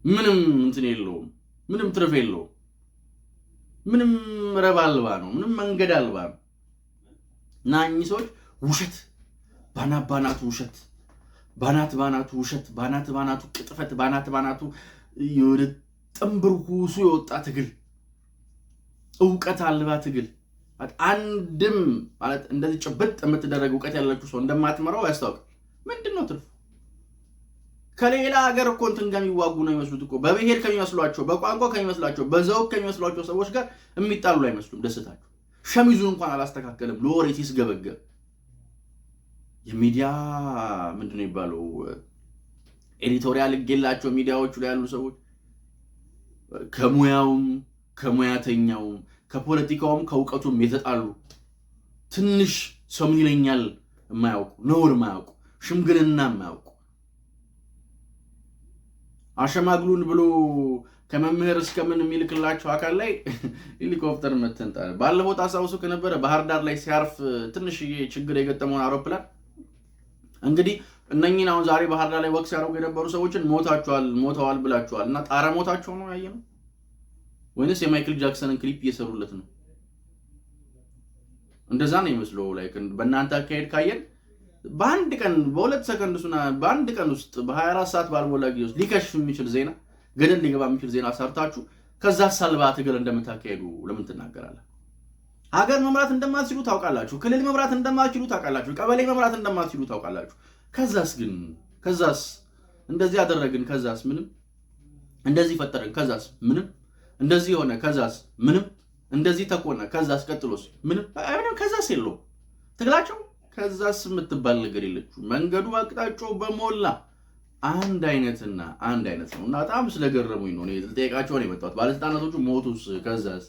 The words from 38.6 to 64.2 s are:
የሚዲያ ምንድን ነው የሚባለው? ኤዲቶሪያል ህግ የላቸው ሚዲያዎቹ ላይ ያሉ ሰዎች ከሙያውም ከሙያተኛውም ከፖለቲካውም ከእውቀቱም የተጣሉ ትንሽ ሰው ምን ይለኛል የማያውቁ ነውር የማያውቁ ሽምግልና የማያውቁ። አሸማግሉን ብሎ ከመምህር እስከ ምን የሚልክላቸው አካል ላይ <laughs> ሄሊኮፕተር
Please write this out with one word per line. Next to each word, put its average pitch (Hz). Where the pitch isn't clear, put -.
የሚዲያ 117
ምንድን 104
ነው 104
የሚባለው? 87
ኤዲቶሪያል 127
ህግ 127
የላቸው 135
ሚዲያዎቹ 131
ላይ 127
ያሉ 127
ሰዎች 131
ከሙያውም 135
ከሙያተኛውም 120
ከፖለቲካውም 151
ከእውቀቱም 135
የተጣሉ 120
ትንሽ 196
ሰው 156
ምን 156
ይለኛል 139
የማያውቁ 110
ነውር 156
የማያውቁ 110
ሽምግልና 165
የማያውቁ። 95
አሸማግሉን 175
ብሎ 170
ከመምህር 170
እስከ 165
ምን 170
የሚልክላቸው 160
አካል 156
ላይ 214
<laughs> 117
ሄሊኮፕተር 156